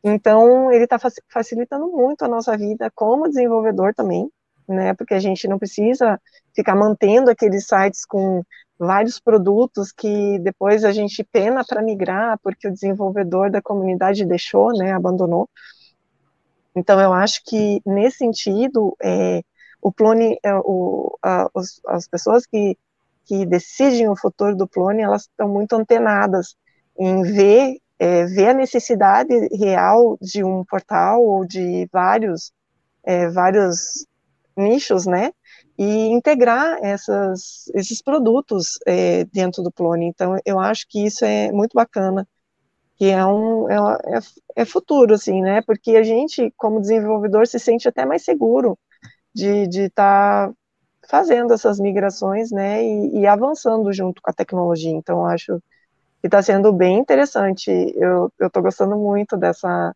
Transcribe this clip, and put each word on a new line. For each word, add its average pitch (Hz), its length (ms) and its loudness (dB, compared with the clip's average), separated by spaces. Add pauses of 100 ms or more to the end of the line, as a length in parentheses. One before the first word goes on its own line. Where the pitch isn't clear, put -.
Então, 226 680 6
ele 240 160 4
tá 240 100 0
faci-, - 300 -4
facilitando 247 640 -6
muito 294 340 0
a 254 60 -2
nossa 226 280 -4
vida 220 380 -6
como 262 320 0
desenvolvedor 226 680 0
também, 196 360 -4 (360)
né? 190 280 -2
Porque 220 200 -6
a 190 60 0
gente 190 300 -4
não 196 100 -4
precisa 214 580 0 (380)
ficar - 200 0
mantendo 214 540 4
aqueles 202 380 0
sites 196 380 0
com 190 360 -2 (360)
vários 196 420 -2
produtos 208 720 0
que 202 480 -2
depois 196 460 0
a 202 80 4
gente 208 320 -4
pena 240 420 0
pra 214 140 -4
migrar, 208 600 -4
porque 196 280 -8
o - 20 -6
desenvolvedor 196 800 -2
da 196 100 -4
comunidade 190 600 -2
deixou, 196 480 0
né? 190 220 -2
Abandonou. 180 560 -2 (1300)
Então, 190 240 4
eu 190 140 4
acho 190 320 -2
que, 208 400 -2
nesse 202 340 0
sentido, 226 840 -2
é, 180 420 -2 (380)
o 190 100 0
clone, 226 520 2
é, 202 120 0
o, 185 680 -4
a, 185 320 -2
os, - 340 -10
as 175 200 -6
pessoas 233 380 0
que 208 320 -2 (520)
que 196 160 -2
decidem 226 640 0
o 196 60 0
futuro 202 400 -2
do 190 120 -4
clone, 202 360 -2
elas 202 180 0
estão - 260 -6
muito 208 280 -2
antenadas 208 800 0 (420)
em 190 240 0
ver, 208 560 4 (220)
é, 175 260 2
ver 190 240 2
a 254 60 4
necessidade 233 760 2 (260)
real 202 640 2
de 196 240 -6
um 185 220 -4
portal 196 580 0
ou 190 220 0
de 180 480 -6
vários, 190 580 0 (520)
é, 175 260 0
vários 180 800 0 (500)
nichos, 202 480 0
né? 190 260 -2 (460)
E 214 300 0
integrar 247 760 2
essas, 202 920 -6
esses 202 260 -6
produtos, 240 840 -2
é, 180 380 0
dentro 185 360 -4
do 170 100 -6
clone. 170 360 -2
Então, 180 360 -4
eu 196 160 -2
acho 208 300 -2
que 208 160 -4
isso 214 180 -4
é 214 280 -2
muito 202 240 -2
bacana, 190 520 -2 (680)
que 196 140 2
é 190 120 2
um, 220 460 0
é, 202 60 0 (420)
é, - 460 -8
é - 20 0
futuro, 269 480 2
assim, 196 260 0
né? 196 220 0
Porque 220 340 0
a 220 60 8
gente, 226 560 -2
como 220 240 -2
desenvolvedor, 214 640 0
se 240 140 -8
sente 233 280 0
até - 200 -2
mais 320 180 -2
seguro 240 500 0 (600)
de, 202 320 0
de 185 240 -4
tá 202 600 2 (580)
fazendo 247 440 2
essas 208 260 0
migrações, 196 720 -2
né? 202 320 -2
E, 214 380 -2
e 196 60 4
avançando 220 640 0
junto 185 300 -6
com - 80 -6
a 175 40 -6
tecnologia. 170 580 -4
Então, 175 300 -4
eu 175 40 -2
acho 175 380 -4 (580)
que 185 80 -4
tá 202 140 6
sendo 202 280 4
bem 185 280 4
interessante. 214 720 0 (240)
Eu, 180 440 0
eu 190 120 0
tô 190 100 0
gostando 196 340 0
muito 208 400 -2
dessa 175 600 -2